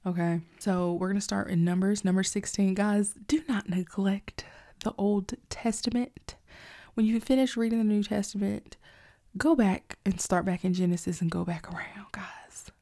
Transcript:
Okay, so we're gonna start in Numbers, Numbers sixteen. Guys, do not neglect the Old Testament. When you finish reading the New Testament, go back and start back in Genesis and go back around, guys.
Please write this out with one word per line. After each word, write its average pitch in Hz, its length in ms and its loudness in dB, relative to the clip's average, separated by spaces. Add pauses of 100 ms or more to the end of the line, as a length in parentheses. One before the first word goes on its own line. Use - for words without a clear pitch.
Okay, 170 360 0 (180)
so 180 360 0
we're 185 160 -2
gonna 202 100 0
start 202 300 -4
in 170 140 4
Numbers, 185 400 2
Numbers 190 280 2
sixteen. 196 420 0
Guys, 208 400 2 (140)
do 311 200 2
not 208 200 -2
neglect 196 760 -2 (380)
the - 160 -4
Old 202 360 0 (160)
Testament. - 840 -4 (600)
When 220 120 4
you 226 140 4
finish 262 360 2
reading 226 220 2
the 226 60 2
New 208 180 4
Testament, 202 760 -4 (600)
go 311 180 4
back 202 520 2
and 185 120 0
start 180 280 0
back 180 180 -2
in 185 80 2
Genesis 175 480 0
and 165 100 0
go 175 140 -2
back 170 260 -6
around, 196 420 -12
guys. - 580 -16 (120)